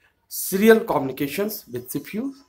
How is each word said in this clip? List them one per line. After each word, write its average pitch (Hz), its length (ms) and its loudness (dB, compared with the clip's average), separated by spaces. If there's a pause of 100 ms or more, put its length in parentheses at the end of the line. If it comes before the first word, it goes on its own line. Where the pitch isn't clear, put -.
(320)
Serial 208 540 4
communications 147 840 -4
with 123 180 -10
C 143 120 -6
P 190 200 -10
U। 277 120 -6 (180)